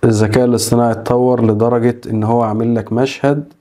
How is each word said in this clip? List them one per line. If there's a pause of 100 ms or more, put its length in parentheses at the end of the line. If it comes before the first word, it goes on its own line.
الذكاء
الاصطناعي
اتطور
لدرجة (100)
ان
هو
عامل
لك
مشهد